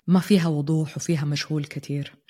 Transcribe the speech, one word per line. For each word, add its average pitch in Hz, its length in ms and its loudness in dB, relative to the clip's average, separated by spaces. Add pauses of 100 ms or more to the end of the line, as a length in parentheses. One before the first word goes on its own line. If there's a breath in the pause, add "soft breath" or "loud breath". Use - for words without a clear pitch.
ما 180 140 6
فيها 170 280 4
وضوح 151 480 0
وفيها 147 280 -2
مجهول 147 400 -4
كتير. 143 500 -8 (160)